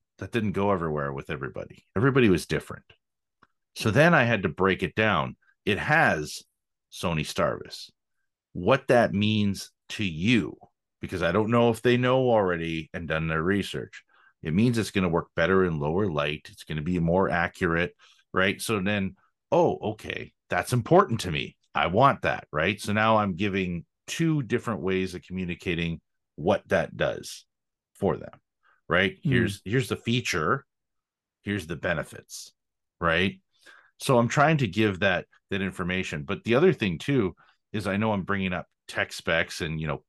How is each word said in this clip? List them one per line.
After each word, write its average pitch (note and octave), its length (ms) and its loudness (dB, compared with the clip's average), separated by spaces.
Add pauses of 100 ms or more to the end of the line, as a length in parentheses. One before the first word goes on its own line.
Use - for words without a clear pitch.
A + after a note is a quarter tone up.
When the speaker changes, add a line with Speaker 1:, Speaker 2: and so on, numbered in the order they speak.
(180)
Speaker 1:
that F#2+ 140 -12
didn't G#2+ 220 -2
go G2+ 180 2
everywhere D2+ 420 -2
with - 160 -10
everybody. - 560 -10 (100)
Everybody B2+ 340 4
was E2+ 180 2
different. - 380 -6 (880)
So A2 160 0
then D#3+ 240 6
I C3 80 6
had A#2 180 2
to F2+ 80 0
break F#2 320 2
it E2 140 -4
down. F2+ 400 0 (280)
It G2 140 0
has G2 640 0 (500)
Sony E2 300 -2
Starvis. - 680 -4 (640)
What A2+ 340 0
that A#2+ 260 4
means G#2 580 0 (180)
to - 140 -6
you, F#2 540 0 (440)
because F#2+ 200 -8
I F2 100 2
don't G#2+ 200 2
know A#2+ 180 4
if A2+ 140 -2
they B2 140 6
know B2+ 340 2
already E2 640 0
and E2+ 120 -8
done D#2+ 200 -2
their D#2+ 160 0
research. F#2 600 -4 (400)
It D#2 100 -4
means A#2 240 2
it's G2+ 140 -2
gonna F#2 180 0
work D#2+ 260 -2
better F#2 300 4
in D#2+ 140 -2
lower E2 280 -2
light. D2 440 -4
It's - 120 -20
gonna D#2 180 -6
be F2 180 -2
more F2 300 2
accurate, F2 640 0 (380)
right? F#2+ 280 0
So A2 180 -2
then, G2 360 -2 (360)
"Oh, D#3+ 260 4 (160)
okay, - 400 -12 (160)
that's F#2 240 -2
important C3 480 4
to F#2 100 -4
me. C2 240 -6 (200)
I D2 120 2
want A2+ 340 4
that," C#2+ 300 -4
right? F2 300 0
So G#2 120 -4
now A2 240 4
I'm G2+ 180 0
giving F#2 500 -2 (220)
two D#3+ 340 -2
different A2 400 -4
ways F#2+ 320 -2
of F2 80 -12
communicating E2+ 800 -6 (340)
what F#2+ 340 -2
that F2+ 260 0
does - 500 -6 (500)
for E2+ 220 -2
them, - 220 -18 (480)
right? G2 300 2
Speaker 2:
Mm. D3 140 -2
Speaker 1:
Here's, A2 340 0
here's A2+ 240 -2
the G#2+ 80 -4
feature. A#2 680 -2 (800)
Here's G2+ 240 -6
the E2+ 80 -10
benefits, - 800 -8 (480)
right? F2 400 0 (580)
So B2 200 4
I'm A#2 80 4
trying D3+ 300 4
to C3+ 100 0
give G2 320 0
that, F#2 260 0 (240)
that G2 140 -2
information. F2+ 600 -4
But F2+ 200 -6
the A2+ 120 2
other F3 160 6
thing F2+ 280 -2
too, A#2 360 0 (380)
is G2+ 140 -4
I G2 100 0
know A2 160 2
I'm F#2+ 80 -2
bringing F#2+ 320 -2
up E2+ 140 -6 (200)
tech - 240 -4
specs - 500 -2
and, D#2+ 200 -4
you D#2+ 60 -4
know, C#2+ 220 -4